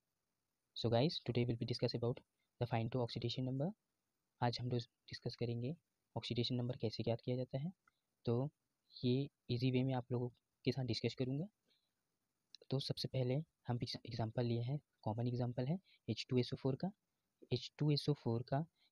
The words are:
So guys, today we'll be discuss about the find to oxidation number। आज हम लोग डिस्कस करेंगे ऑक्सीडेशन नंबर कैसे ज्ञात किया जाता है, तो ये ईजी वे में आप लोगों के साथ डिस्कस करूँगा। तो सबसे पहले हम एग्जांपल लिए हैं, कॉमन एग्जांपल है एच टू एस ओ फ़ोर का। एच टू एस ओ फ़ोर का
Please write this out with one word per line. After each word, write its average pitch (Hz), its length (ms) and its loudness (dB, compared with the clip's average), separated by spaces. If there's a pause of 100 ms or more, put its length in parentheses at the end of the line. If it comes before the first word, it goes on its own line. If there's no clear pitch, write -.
(760)
So 113 140 2
guys, 123 240 4 (100)
today 120 220 2
we'll 120 100 0
be 117 80 -4
discuss 120 300 0
about 120 240 -2 (420)
the 120 60 2
find 113 260 0
to 127 80 0
oxidation 123 460 -2
number। 135 220 -2 (720)
आज 120 200 2
हम 123 100 -4
लोग 120 100 2 (280)
डिस्कस - 280 -8
करेंगे 120 380 -2 (420)
ऑक्सीडेशन 117 380 0
नंबर 123 220 0
कैसे 113 260 -2
ज्ञात 113 180 0
किया 123 160 -2
जाता 127 220 -4
है, 160 140 -4 (540)
तो 123 240 2 (440)
ये 131 340 2 (220)
ईजी 123 200 2
वे 127 140 4
में 135 100 0
आप 123 180 -4
लोगों 123 160 0 (360)
के 127 80 4
साथ 131 120 -2
डिस्कस 117 340 0
करूँगा। 135 280 -2 (1200)
तो 135 100 2
सबसे - 280 -4
पहले 127 320 0 (280)
हम 120 140 0
एग्जांपल 117 640 -2
लिए 117 160 2
हैं, 135 160 -2 (240)
कॉमन 117 260 0
एग्जांपल 123 380 0
है 170 120 0 (300)
एच - 200 -2
टू 127 100 4
एस 123 140 2
ओ 131 60 -2
फ़ोर 135 260 0
का। 190 80 -4 (600)
एच - 260 -2
टू 151 120 4
एस 143 180 2
ओ 147 140 4
फ़ोर 117 260 0
का 143 160 2 (280)